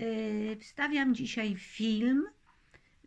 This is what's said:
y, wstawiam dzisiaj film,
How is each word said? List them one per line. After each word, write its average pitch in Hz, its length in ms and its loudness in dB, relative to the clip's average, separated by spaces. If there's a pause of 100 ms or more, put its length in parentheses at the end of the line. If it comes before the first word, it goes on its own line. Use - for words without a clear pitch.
y, 220 600 -2
wstawiam 277 540 2
dzisiaj 226 420 -2
film, 226 680 2 (840)